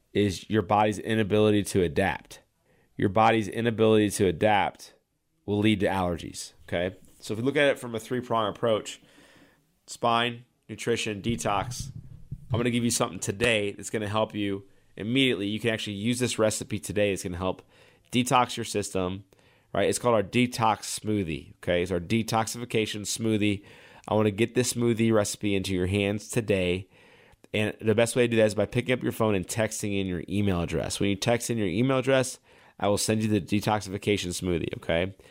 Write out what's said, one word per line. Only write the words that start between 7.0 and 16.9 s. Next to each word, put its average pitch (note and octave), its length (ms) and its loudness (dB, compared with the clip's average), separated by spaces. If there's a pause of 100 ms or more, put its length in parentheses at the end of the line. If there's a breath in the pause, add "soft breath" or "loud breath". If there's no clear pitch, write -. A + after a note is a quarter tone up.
So - 140 -8
if G#2 60 -6
we A#2+ 60 -4
look C#3 120 -2
at C#3+ 100 4
it B2 120 0
from A#2+ 160 -8
a A2 40 -6
three-prong A#2 500 -2
approach, G#2+ 520 -2 (840 soft breath)
spine, A#2+ 580 0 (240)
nutrition, A2 520 -2
detox, G#2 680 -2 (640)
I'm A2 60 0
gonna A#2+ 100 0
give A#2+ 140 0
you A#2 80 0
something G#2+ 280 -2
today G#2 520 0
that's - 180 -12
gonna G#2+ 180 -4
help G#2+ 280 -2
you G2+ 300 -4 (300 soft breath)
immediately. A2+ 520 0
You G#2+ 120 -4
can A2+ 120 0
actually G#2+ 240 -6
use A#2 240 -2
this A#2+ 180 -2
recipe G#2+ 420 0
today. G2+ 320 0